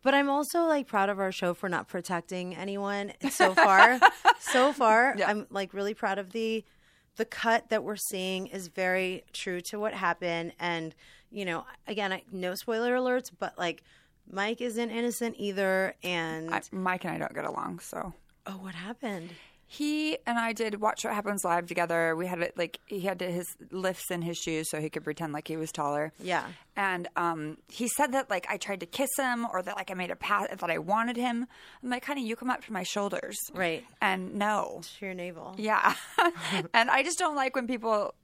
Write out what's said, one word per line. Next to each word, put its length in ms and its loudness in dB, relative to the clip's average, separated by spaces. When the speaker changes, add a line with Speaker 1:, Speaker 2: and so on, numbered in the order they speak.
Speaker 1:
but 100 4
I'm 160 6
also, 380 2
like, 200 2
proud 220 2
of 100 -2
our 140 0
show 200 0
for 140 -6
not 220 -2
protecting 680 -4
anyone 560 -4
so 240 4
Speaker 2:
<laughs> 20 4
Speaker 1:
far. 440 10
So 320 6
far, 460 6
Speaker 2:
Yeah. 120 2
Speaker 1:
I'm, 200 0
like, 240 -4
really 200 -2
proud 240 -2
of 140 -8
the, 320 -2
the 80 -2
cut 440 0
that 140 0
we're 140 -4
seeing 500 -2
is 220 -8
very 640 0
true 280 -4
to 180 -8
what 140 -2
happened. 680 0
And, 360 -4
you 140 -8
know, 220 -4
again, 260 -2
I, 180 -8
no 240 -4
spoiler 400 0
alerts, 420 0
but, 200 -6
like, 260 -4
Mike 300 -4
isn't 280 -2
innocent 480 -2
either. 640 0
And 520 -4
Speaker 2:
I, 80 0
Mike 320 -2
and 100 -2
I 40 -4
don't 180 -4
get 100 -4
along, 340 -4
so. 340 -8
Speaker 1:
Oh, 60 -10
what 220 -12
happened? 560 -8
Speaker 2:
He 520 -2
and 100 0
I 160 0
did 260 -2
Watch 240 0
What 100 -2
Happens 300 -2
Live 220 2
together. 500 2
We 120 -2
had 120 -4
it, 180 -2
like, 280 -4
he 160 -6
had 180 -2
to, 100 -4
his 180 -4
lifts 400 -2
in 100 -2
his 160 -4
shoes 320 -2
so 100 -4
he 100 -2
could 140 -6
pretend 300 -4
like 140 -8
he 100 -4
was 160 -4
taller. 460 -2
Speaker 1:
Yeah. 260 -2
Speaker 2:
And, 300 0
um, 400 -2
he 180 -4
said 160 4
that, 160 0
like, 200 -2
I 80 -2
tried 240 -6
to 40 -8
kiss 320 -2
him 340 0
or 120 -2
that, 120 -6
like, 160 -8
I 40 -6
made 160 -4
a 40 -4
pass, 320 0
that 120 -4
I 80 2
wanted 400 0
him. 300 -2
I'm 60 -6
like, 160 -4
"Honey, 200 -4
you 120 -2
come 140 -4
up 140 -4
to 80 -12
my 100 -4
shoulders." 520 -4
Speaker 1:
Right. 300 -2
Speaker 2:
And 360 0
no. 460 0
Speaker 1:
To 60 -10
your 100 -6
navel. 420 -12
Speaker 2:
Yeah. 380 2
<laughs> 560 2
And 180 6
I 120 4
just 160 -2
don't 160 2
like 200 0
when 120 0
people 460 0